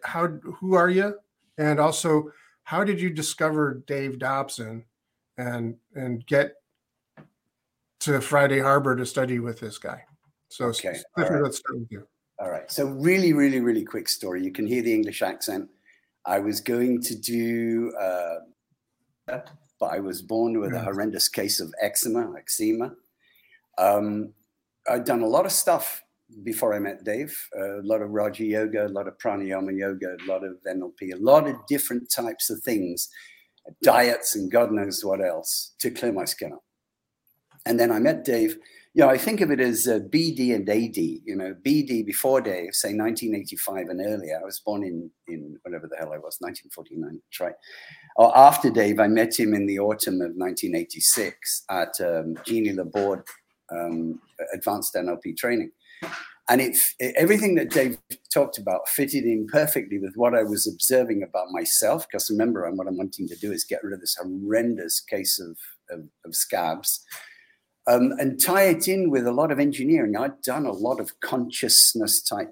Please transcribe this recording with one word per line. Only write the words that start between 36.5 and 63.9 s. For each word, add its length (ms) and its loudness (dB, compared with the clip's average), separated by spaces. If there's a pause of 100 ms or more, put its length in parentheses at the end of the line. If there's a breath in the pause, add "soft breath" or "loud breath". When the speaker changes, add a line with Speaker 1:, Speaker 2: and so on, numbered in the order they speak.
Speaker 2:
up. 100 -20 (1000)
And 160 2
then 100 4
I 80 2
met 260 2
Dave. 340 2 (360 loud breath)
You 80 6
know, 80 10
I 80 6
think 220 0
of 100 4
it 100 2
as, 280 2
uh, 100 4 (100)
B 240 2
D 200 2
and 160 0
A 200 2
D, 380 -2
you 80 -6
know, 280 -6
B 200 4
D 220 -2
before 360 2
Dave, 340 -4
say 180 -2
nineteen 420 -2
eighty-five 540 -6
and 120 -6
earlier. 400 -4
I 40 -10
was 160 -12
born 240 -4
in, 260 -8 (160)
in 360 -12
whatever 240 -12
the 100 -16
hell 180 -10
I 40 -8
was, 220 -12
nineteen 300 -12
forty-nine, 560 -12
that's 140 -14
right. 160 -6 (600 loud breath)
Or 220 8
after 320 10
Dave, 300 4
I 80 6
met 300 2
him 140 2
in 140 2
the 140 -2
autumn 420 0
of 140 -6
nineteen 400 -4
eighty-six 920 -2
at, 320 -2
um, 360 -2 (100)
Jeannie 260 0
Laborde, 520 -2 (460)
um, 500 -4 (340)
Advanced 400 -4
N 140 -4
L 140 -4
P 120 -10
Training. 380 -2 (760 loud breath)
And 120 6
it, 180 0 (220)
it, 180 -2
everything 380 6
that 140 2
Dave 280 2 (340)
talked 260 2
about 300 -2
fitted 360 0
in 240 0
perfectly 500 0
with 160 -6
what 220 2
I 80 4
was 240 0
observing 560 2
about 260 -4
myself. 580 0
'Cause 220 -4
remember, 340 0
I'm, 120 -4
what 100 -4
I'm 100 -4
wanting 300 -6
to 100 -10
do 140 -6
is 140 -4
get 180 -6
rid 100 -6